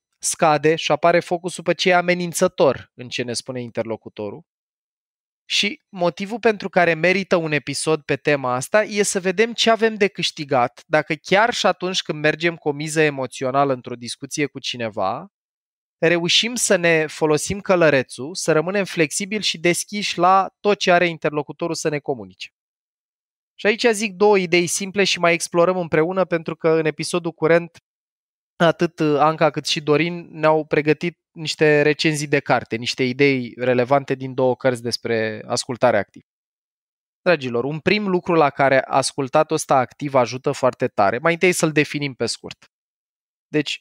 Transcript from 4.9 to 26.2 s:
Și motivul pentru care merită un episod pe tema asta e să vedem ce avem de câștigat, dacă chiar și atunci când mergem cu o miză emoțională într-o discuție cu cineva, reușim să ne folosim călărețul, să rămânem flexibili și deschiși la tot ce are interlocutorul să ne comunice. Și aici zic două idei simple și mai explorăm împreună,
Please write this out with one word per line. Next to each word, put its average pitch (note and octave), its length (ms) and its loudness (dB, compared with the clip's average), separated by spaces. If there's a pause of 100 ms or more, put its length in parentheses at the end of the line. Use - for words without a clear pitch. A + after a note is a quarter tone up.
Și - 440 -4
motivul F#3+ 500 -4
pentru G3+ 300 0
care E3+ 260 2
merită F3+ 420 0
un D#3+ 160 -2
episod D3 500 -2
pe C#3+ 140 -2
tema C3+ 380 0
asta E3 280 0
e G#3 200 -2
să G3 180 -2
vedem F#3+ 320 0
ce - 180 0
avem A3 240 2
de G3+ 140 2
câștigat, C#3 800 -2
dacă D3+ 280 0
chiar G#3 380 2
și - 140 -2
atunci F#3 360 -2
când D3+ 180 -8
mergem D#3 360 0
cu - 120 -6
o D3 40 0
miză D3+ 280 -2
emoțională C#3 720 0
într-o B2 220 -8
discuție B2+ 520 -6
cu C3+ 120 -10
cineva, A#2 720 -6 (680)
reușim F3 560 0
să G#3+ 220 0
ne E3 300 2
folosim D#3 540 -2
călărețul, D3+ 760 2
să - 180 -2
rămânem F3+ 320 0
flexibili F#3+ 580 -4
și - 160 -4
deschiși F3 600 -4
la F#3 300 4 (120)
tot G3+ 180 0
ce - 140 0
are F3 140 4
interlocutorul D#3+ 680 -4
să - 140 -4
ne D3 100 -4
comunice. G#2+ 500 -10 (1080)
Și - 120 -6
aici A3 240 0
zic G#3 220 -2
două G3+ 260 4
idei F3 280 2
simple F#3+ 380 -2
și - 140 -2
mai E3+ 140 2
explorăm E3+ 440 0
împreună, F3 480 0